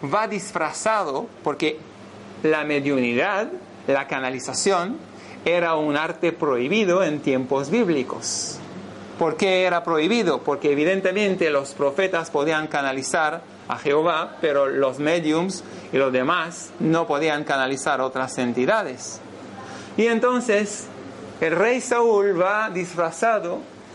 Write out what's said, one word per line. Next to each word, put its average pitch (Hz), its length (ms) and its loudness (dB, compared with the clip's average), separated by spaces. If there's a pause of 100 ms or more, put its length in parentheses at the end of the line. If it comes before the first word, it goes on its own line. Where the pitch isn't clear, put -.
(120)
va - 140 2
disfrazado, 196 1000 -2 (160)
porque 151 360 0 (640)
la 156 220 2
mediunidad, 143 840 0 (380)
la 139 200 2
canalización, 151 920 -2 (460)
era 170 320 2
un 151 200 2
arte 165 360 0
prohibido 170 680 2
en 151 180 0
tiempos 135 500 0
bíblicos. - 880 0 (600)
¿Por 160 180 0
qué 185 260 4
era 175 200 2
prohibido? 170 600 2
Porque 143 300 2
evidentemente 185 760 2
los 139 220 0
profetas 165 600 0
podían 156 360 0
canalizar 151 760 0 (280)
a 123 100 -4
Jehová, 156 640 0
pero 143 260 4
los 135 320 2
mediums 165 680 0 (280)
y - 40 0
los 135 160 2
demás 160 580 -2 (100)
no 165 260 2
podían 151 380 0
canalizar 135 560 0
otras 131 380 -2
entidades. 127 840 -2 (760)
Y 220 100 4
entonces 233 800 2 (540)
el 165 160 2
rey 233 240 4
Saúl 208 600 4
va 208 300 2
disfrazado 175 880 -2 (340)